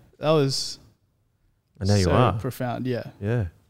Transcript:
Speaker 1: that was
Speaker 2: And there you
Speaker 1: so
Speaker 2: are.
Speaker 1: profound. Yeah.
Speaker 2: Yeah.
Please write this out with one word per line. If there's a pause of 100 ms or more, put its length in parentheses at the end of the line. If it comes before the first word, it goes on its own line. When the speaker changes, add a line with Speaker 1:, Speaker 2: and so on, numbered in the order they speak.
(180)
Speaker 1:
that
was (1000)
Speaker 2:
And
there
you
Speaker 1:
so
Speaker 2:
are.
Speaker 1:
profound.
Yeah. (100)
Speaker 2:
Yeah. (220)